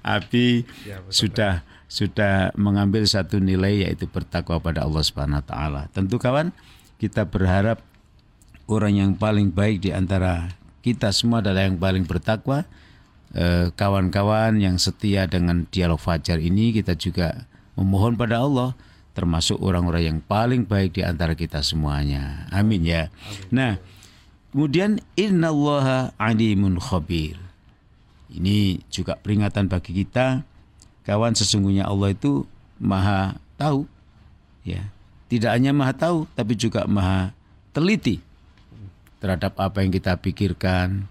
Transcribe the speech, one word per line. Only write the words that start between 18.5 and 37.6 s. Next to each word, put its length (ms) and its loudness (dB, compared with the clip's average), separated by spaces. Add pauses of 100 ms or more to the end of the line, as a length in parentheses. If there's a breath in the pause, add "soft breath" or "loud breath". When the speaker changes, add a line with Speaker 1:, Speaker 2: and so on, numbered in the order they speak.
Speaker 1:
termasuk 480 0
orang-orang 480 0
yang 140 0
paling 440 0
baik 280 0
di 100 -2
antara 320 0
kita 260 -4
semuanya. 880 -2
Amin 320 2
ya. 300 0 (100)
Speaker 2:
Amin. 300 -14
Speaker 1:
Nah, 220 2 (760 loud breath)
kemudian 400 2 (240)
innallaha 1000 2
alimun 640 2
khabir. 560 -2 (960)
Ini 580 0
juga 300 -6
peringatan 500 0
bagi 300 -4
kita, 500 0 (560)
kawan, 320 0
sesungguhnya 500 2
Allah 260 0
itu 360 -2 (300)
maha 580 0 (200)
tahu, 320 0 (760)
ya. 240 -6 (400)
Tidak 220 0
hanya 220 2
maha 220 2
tahu, 400 0
tapi 220 -2
juga 300 -2
maha 460 0 (400)